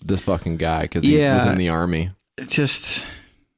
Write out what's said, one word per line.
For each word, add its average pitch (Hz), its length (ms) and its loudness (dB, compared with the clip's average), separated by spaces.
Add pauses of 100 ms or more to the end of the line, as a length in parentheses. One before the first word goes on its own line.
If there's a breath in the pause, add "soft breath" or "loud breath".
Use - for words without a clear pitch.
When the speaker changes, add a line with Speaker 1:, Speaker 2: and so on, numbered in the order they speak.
Speaker 1:
this 90 180 0
fucking 85 360 -2
guy 80 280 0
'cause 82 180 -4
he 147 140 6
Speaker 2:
Yeah. 139 180 4
Speaker 1:
was 123 100 4
in - 100 2
the 87 140 0
army. 85 400 0 (260)
Speaker 2:
It - 140 -14
just - 560 0 (520 loud breath)